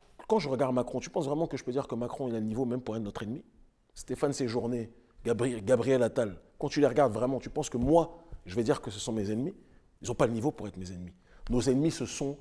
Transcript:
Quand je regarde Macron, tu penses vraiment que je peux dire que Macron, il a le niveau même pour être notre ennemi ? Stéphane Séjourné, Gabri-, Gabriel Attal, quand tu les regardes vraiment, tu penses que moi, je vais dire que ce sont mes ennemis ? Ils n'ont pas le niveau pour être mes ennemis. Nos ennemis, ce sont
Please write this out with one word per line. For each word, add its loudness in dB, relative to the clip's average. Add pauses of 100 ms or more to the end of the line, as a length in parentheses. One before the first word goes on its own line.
(280)
Quand 4
je 0
regarde 2
Macron, -2
tu -10
penses -2
vraiment 0
que -6
je -8
peux -6
dire -2
que -4
Macron, -4
il -2
a -2
le -2
niveau -2
même -2
pour -6
être -4
notre -8
ennemi ? -8 (520)
Stéphane -2
Séjourné, -2 (340)
Gabri-, 0
Gabriel 4
Attal, 0 (200)
quand -2
tu 2
les 8
regardes 6
vraiment, 0
tu -10
penses -6
que -4
moi, 4 (260)
je -10
vais 2
dire 2
que -8
ce -10
sont -6
mes -2
ennemis ? -2 (480)
Ils -6
n'ont -2
pas 4
le 0
niveau 0
pour -10
être -10
mes -8
ennemis. -10 (360)
Nos 4
ennemis, 4
ce -4
sont -6